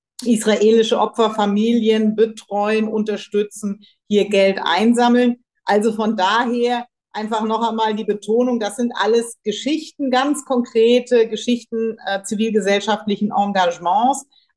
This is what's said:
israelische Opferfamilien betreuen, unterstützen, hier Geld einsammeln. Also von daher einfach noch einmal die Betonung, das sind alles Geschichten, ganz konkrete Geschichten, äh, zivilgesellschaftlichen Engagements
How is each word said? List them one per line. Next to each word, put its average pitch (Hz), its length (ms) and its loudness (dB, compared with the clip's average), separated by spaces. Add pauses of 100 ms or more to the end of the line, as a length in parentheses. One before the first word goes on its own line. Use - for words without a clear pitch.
(260)
israelische 220 720 2
Opferfamilien 214 1160 0
betreuen, 220 720 -2
unterstützen, 208 960 -6 (240)
hier 202 220 2
Geld 196 340 2
einsammeln. 240 720 2 (280)
Also 208 280 2
von 214 240 -2
daher 240 680 0 (240)
einfach 214 320 -4
noch 220 240 -2
einmal 220 280 -2
die 220 80 -6
Betonung, 226 560 0
das 208 180 -6
sind 240 180 -2
alles 226 480 0
Geschichten, 269 680 -4
ganz 277 340 0
konkrete 240 800 2
Geschichten, 226 800 -4
äh, 196 180 -4
zivilgesellschaftlichen 208 1120 -2
Engagements 190 920 0 (320)